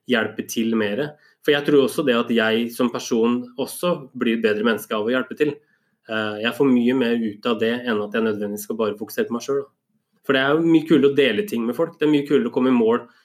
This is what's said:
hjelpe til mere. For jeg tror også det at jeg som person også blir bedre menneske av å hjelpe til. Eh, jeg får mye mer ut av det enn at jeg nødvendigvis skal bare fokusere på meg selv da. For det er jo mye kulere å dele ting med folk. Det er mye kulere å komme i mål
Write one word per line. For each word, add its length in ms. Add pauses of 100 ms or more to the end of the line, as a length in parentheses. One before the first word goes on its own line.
hjelpe 400
til 320
mere. 300 (340)
For 80
jeg 160
tror 160
også 240
det 80
at 160
jeg 400
som 220
person 480 (180)
også 320 (240)
blir 240
bedre 240
menneske 320
av 80
å 80
hjelpe 240
til. 160 (560)
Eh, 380
jeg 100
får 160
mye 300
mer 180
ut 320
av 80
det 140 (100)
enn 220
at 100
jeg 140
nødvendigvis 400
skal 100
bare 200
fokusere 280
på 80
meg 80
selv 220
da. 40 (540)
For 140
det 80
er 100
jo 160
mye 160
kulere 240
å 80
dele 240
ting 240
med 80
folk. 240
Det 80
er 80
mye 80
kulere 240
å 80
komme 160
i 80
mål 240 (220)